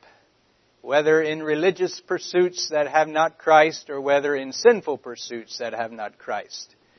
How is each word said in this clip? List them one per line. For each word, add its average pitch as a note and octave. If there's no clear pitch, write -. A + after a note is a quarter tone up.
whether D3+
in D#3
religious E3+
pursuits F3+
that D3+
have D#3
not D#3
Christ D#3
or C#3
whether C#3+
in C3+
sinful F#3+
pursuits A#2
that A#2
have A2+
not G#2+
Christ. -